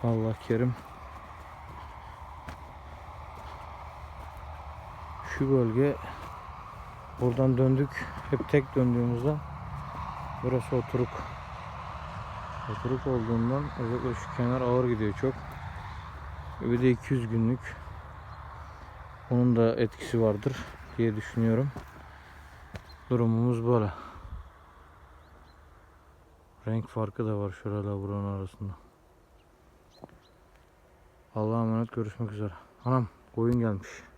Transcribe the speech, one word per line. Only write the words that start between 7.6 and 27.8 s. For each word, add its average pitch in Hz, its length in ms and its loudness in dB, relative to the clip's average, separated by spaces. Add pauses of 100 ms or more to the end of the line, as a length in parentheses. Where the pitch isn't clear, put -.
Hep - 200 0
tek 143 260 4
döndüğümüzden 120 640 4 (1040)
burası 127 320 2
oturuk. 123 340 2 (1600)
Oturuk 123 360 0
olduğundan 120 560 2 (160)
özellikle 123 340 0
şu - 240 -6
kenar 123 240 2
ağır 123 260 4
gidiyor 110 340 2
çok. 131 120 2 (1300)
Bir 120 200 4
de 127 80 8
iki 123 240 2
yüz 117 160 0
günlük. 113 540 0 (1500)
Onun 123 240 8
da 117 200 8
etkisi 117 460 2
vardır 110 440 2 (320)
diye 113 180 4
düşünüyorum. 113 560 4 (1400)
Durumumuz 117 560 4
böyle. 113 280 6 (2750)
Renk 110 200 0
farkı 110 380 -2
da 107 120 0
var 101 140 0
şurayla 101 500 -2